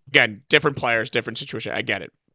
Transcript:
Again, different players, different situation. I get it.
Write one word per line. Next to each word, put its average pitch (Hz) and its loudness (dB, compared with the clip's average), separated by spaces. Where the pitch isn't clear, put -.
Again, 117 2
different 147 2
players, 117 0
different 117 -2
situation. 123 -8
I 110 -2
get 104 -2
it. - -12